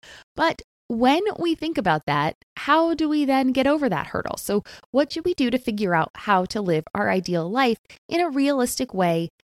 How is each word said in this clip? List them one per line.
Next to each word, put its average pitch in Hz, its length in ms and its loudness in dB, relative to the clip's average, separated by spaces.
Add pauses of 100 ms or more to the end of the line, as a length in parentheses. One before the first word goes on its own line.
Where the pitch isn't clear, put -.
(340)
but 311 280 -2 (260)
when 254 340 2 (160)
we 339 180 0
think 311 200 -4
about 180 300 0
that, 147 300 0 (200)
how 320 380 2
do 311 140 -2
we 302 160 0
then 262 280 2
get 262 140 2
over 285 220 2
that 165 180 -2
hurdle? - 300 -6
So 202 260 -2 (300)
what 285 200 2
should 330 120 -8
we 359 100 0
do 247 160 0
to 247 80 0
figure 208 360 -2
out 160 200 2
how 190 320 2
to 208 160 -6
live 160 220 0 (100)
our 208 160 0
ideal 175 400 -2
life 240 280 0 (300)
in 339 120 0
a 349 100 0
realistic 269 640 0
way 170 340 0 (160)